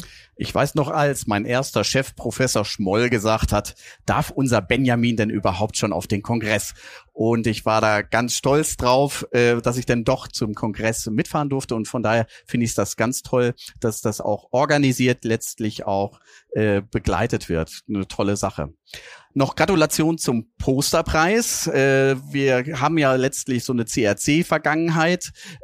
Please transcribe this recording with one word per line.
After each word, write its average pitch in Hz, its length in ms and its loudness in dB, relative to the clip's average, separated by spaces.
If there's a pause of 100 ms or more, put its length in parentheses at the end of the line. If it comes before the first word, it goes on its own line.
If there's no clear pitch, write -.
(360)
Ich - 160 -6
weiß 139 220 0
noch, 143 140 0
als 147 400 0
mein 104 160 0
erster 123 400 0
Chef, - 320 -2
Professor 120 480 -2
Schmoll, 107 440 0
gesagt 110 440 0
hat, - 240 -2 (280)
„Darf 127 260 0
unser 123 320 2
Benjamin 120 540 2
denn 110 140 0
überhaupt 104 460 -2
schon 104 160 -2
auf 87 160 -4
den 101 140 -2
Kongress?“ 110 520 -2 (380)
Und 113 340 0
ich 107 180 -2
war 110 160 2
da 107 220 2
ganz 113 320 0
stolz 147 420 0
drauf, 131 540 2
äh, 120 320 2
dass 123 160 0
ich 123 80 -6
dann 120 180 0
doch 131 220 0
zum 107 280 -6
Kongress 110 520 -4
mitfahren 139 420 -2
durfte. 135 280 -4
Und 107 100 -4
von 123 160 -4
daher 110 240 2 (200)
finde 120 200 0
ich - 80 -4
das - 220 -2
ganz 120 260 -2
toll, 123 320 0 (260)
dass 113 200 -2
das 110 200 -4
auch - 300 -4
organisiert 131 760 2
letztlich 113 600 -4
auch, 98 320 -2 (320)
äh, 104 320 2
begleitet 107 640 -2
wird. 82 400 -4
Eine 98 200 -4
tolle 101 280 -2
Sache. 80 380 -6 (580)
Noch 135 240 0
Gratulation 160 640 2
zum 117 400 -2
Posterpreis. 165 1080 0
Äh, 135 500 4 (140)
wir 135 500 0
haben 156 180 2
ja 135 160 4
letztlich 131 500 0
so 135 80 -4
eine 117 140 0
C-R-C-Vergangenheit. 160 1500 0 (320)